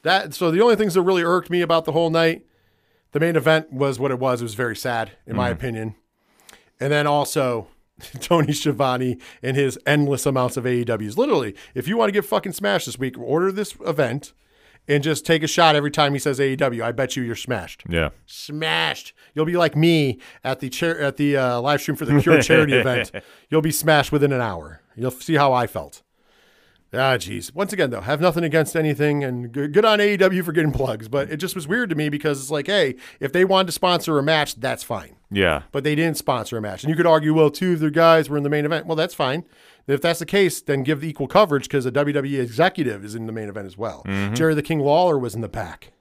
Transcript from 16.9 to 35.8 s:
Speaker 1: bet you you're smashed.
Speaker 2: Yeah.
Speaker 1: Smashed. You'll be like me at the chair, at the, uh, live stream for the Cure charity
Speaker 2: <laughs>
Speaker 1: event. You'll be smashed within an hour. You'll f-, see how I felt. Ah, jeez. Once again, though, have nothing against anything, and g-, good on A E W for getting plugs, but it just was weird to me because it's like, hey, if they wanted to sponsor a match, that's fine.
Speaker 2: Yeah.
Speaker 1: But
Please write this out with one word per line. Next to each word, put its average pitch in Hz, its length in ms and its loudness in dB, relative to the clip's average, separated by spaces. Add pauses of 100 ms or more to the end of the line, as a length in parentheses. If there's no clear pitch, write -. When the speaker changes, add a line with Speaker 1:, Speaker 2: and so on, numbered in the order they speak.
Speaker 1:
bet 127 220 -4
you 131 80 -4
you're 117 140 -4
smashed. - 520 -8
Speaker 2:
Yeah. 82 200 0 (380)
Speaker 1:
Smashed. 160 680 -4 (220)
You'll 156 120 0
be 175 100 -2
like 165 200 2
me 151 420 4 (240)
at 131 180 -4
the 131 80 -6
chair, 165 320 -2
at 139 180 -2
the, 143 180 2
uh, 123 240 0
live 139 200 0
stream 135 160 -4
for - 80 -8
the 143 160 4
Cure 165 220 6
charity 156 300 4
Speaker 2:
<laughs> 120 60 4
Speaker 1:
event. 123 340 0 (360)
You'll 156 140 2
be 160 80 0
smashed 151 400 2
within 143 220 2
an 127 80 0
hour. 82 400 -6 (160)
You'll 120 160 -4
f-, - 100 -18
see 165 140 -2
how 143 160 4
I 123 160 2
felt. - 340 -10 (920)
Ah, 131 220 2
jeez. 101 380 -10
Once 196 180 -4
again, 180 160 0
though, 110 140 -6
have 139 180 -2
nothing 170 240 2
against 160 320 0
anything, 147 480 0
and 123 300 -6
g-, 139 140 -2
good 180 160 4
on 214 160 4
A 208 120 4
E 202 60 0
W 185 240 4
for 170 100 -6
getting 151 200 2
plugs, 113 360 -4
but 139 220 -2
it 156 80 -6
just 170 160 -8
was 170 120 -8
weird 226 220 -2
to 165 80 -2
me 151 140 -2
because 147 300 -2
it's 135 100 -12
like, 147 160 -4
hey, 170 300 0 (220)
if 143 140 -4
they 185 140 4
wanted 190 200 2
to 170 60 -8
sponsor 165 460 2
a 139 40 2
match, 151 340 0
that's 117 260 -4
fine. 98 340 -10 (140)
Speaker 2:
Yeah. 90 320 2 (100)
Speaker 1:
But 139 120 -4